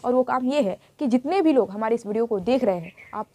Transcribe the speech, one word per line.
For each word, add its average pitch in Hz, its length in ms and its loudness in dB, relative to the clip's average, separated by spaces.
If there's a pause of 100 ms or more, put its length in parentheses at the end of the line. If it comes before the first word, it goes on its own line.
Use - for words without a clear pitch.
और 254 100 0
वो 254 80 4
काम 254 240 -2
ये 277 160 2
है 196 160 -2 (200)
कि 294 80 -2
जितने 269 360 2
भी 311 100 4
लोग 220 180 2
हमारे 220 240 -2
इस 233 120 -4
वीडियो 220 200 -2
को 208 140 -2
देख 247 240 0
रहे 185 140 2
हैं, 170 140 -12 (220)
आप 214 200 -8